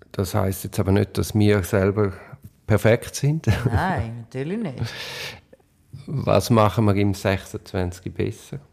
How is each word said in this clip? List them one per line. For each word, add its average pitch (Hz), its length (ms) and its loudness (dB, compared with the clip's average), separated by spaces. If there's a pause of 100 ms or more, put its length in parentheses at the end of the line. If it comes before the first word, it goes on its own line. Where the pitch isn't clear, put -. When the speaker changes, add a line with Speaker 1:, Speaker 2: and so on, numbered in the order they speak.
(120)
Speaker 1:
Das 101 240 -2
heisst 98 280 -2
jetzt - 160 -6
aber 95 120 2
nicht, 101 260 2
dass 95 160 -2
wir 104 300 4
selber 101 500 0 (540)
perfekt 110 480 2
sind. 151 320 -2 (180)
Speaker 2:
Nein, 120 560 -2
natürlich 139 380 -8
nicht. 151 180 -8
Speaker 1:
<laughs> - 1300 -14
Was 104 460 2
machen 110 340 4
wir 101 100 4
im 101 200 2
sechsundzwanzig 92 960 -4
besser? 101 460 -8 (140)